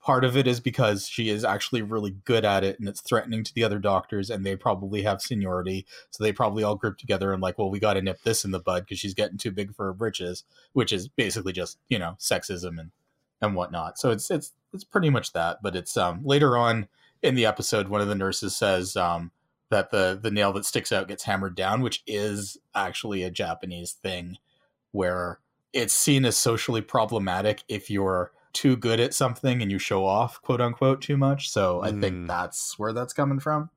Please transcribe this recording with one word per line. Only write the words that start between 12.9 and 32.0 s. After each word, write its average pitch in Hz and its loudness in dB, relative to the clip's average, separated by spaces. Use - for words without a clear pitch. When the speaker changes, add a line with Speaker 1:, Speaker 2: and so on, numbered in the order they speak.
Speaker 1:
and 104 0
whatnot. 87 -6
So 127 2
it's, 104 -2
it's, 151 -4
it's 190 -12
pretty 175 2
much 123 2
that. 85 -2
But 95 -2
it's, - -6
um, 87 0
later 139 4
on 117 2
in 127 2
the 120 4
episode, 110 0
one 104 0
of 104 2
the 104 0
nurses 95 -2
says, 95 2
um, 85 0
that 98 2
the, 95 2
the 107 -2
nail 101 2
that 101 -4
sticks - -2
out 98 0
gets 101 -10
hammered 95 -2
down, 95 0
which 123 -2
is 104 -4
actually 98 -4
a 92 -2
Japanese 87 -6
thing 90 -8
where 90 -2
it's 120 0
seen 139 4
as 120 2
socially 113 0
problematic 104 0
if 104 -8
you're 95 0
too 131 4
good 113 2
at 120 2
something 123 0
and 104 0
you 98 0
show 95 0
off, 104 2
quote 123 0
unquote, 131 2
too 143 0
much. 139 2
So 92 2
I 92 0
think 101 0